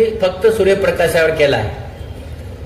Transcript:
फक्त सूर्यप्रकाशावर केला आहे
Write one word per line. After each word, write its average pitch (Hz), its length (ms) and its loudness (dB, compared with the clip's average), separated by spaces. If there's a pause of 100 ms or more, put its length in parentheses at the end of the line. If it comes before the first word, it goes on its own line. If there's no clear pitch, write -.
(220)
फक्त 185 260 2
सूर्यप्रकाशावर 175 800 2
केला 143 280 2
आहे 107 120 -4 (960)